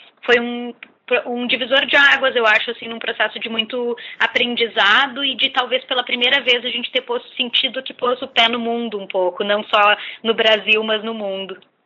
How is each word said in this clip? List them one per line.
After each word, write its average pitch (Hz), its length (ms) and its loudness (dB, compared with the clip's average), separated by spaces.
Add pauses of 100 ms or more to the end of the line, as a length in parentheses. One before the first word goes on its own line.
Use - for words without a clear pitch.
(220)
foi 240 180 4
um, 240 320 -4 (540)
um 247 220 -4
divisor 254 400 0
de - 80 2
águas, 269 400 4
eu 233 100 2
acho, 220 240 4
assim, 233 180 -10
num 226 120 -10
processo 220 400 -4
de 226 100 -8
muito 233 480 -4 (220)
aprendizado 233 1080 2
e 262 100 -2
de 240 140 -2
talvez 254 360 -2
pela 247 180 -2
primeira 254 380 0
vez 240 220 0
a 247 60 -6
gente 240 220 -6
ter 254 100 -2
posto, 240 340 -6
sentido 254 460 -2
que 262 120 -14
pôs 247 280 -2
o 269 60 -6
pé 233 200 4
no 240 120 -2
mundo 233 400 -4
um 190 80 -10
pouco, 185 360 0
não 208 200 0
só 208 340 4 (240)
no 226 140 0
Brasil, 214 480 2
mas 220 200 -2
no 226 120 -6
mundo. 196 440 -8 (260)